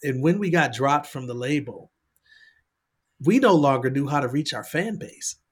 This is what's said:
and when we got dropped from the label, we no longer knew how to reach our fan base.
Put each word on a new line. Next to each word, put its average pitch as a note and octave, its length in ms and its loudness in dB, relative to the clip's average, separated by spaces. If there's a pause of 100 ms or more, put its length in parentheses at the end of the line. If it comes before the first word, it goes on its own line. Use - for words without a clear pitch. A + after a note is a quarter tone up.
and C3 180 -4
when F3 200 2
we F#3+ 100 -2
got D#3 220 2
dropped C#3 340 0
from C3 220 -12
the A#2+ 60 -8
label, A#2+ 580 -8 (1300)
we F#3 180 4
no A#3+ 160 6
longer C#3 340 4
knew C#3 200 -2
how D3 100 0
to C#3 80 -2
reach C#3+ 260 -4
our A#2 120 -8
fan F#3+ 320 -4
base. - 400 -12 (160)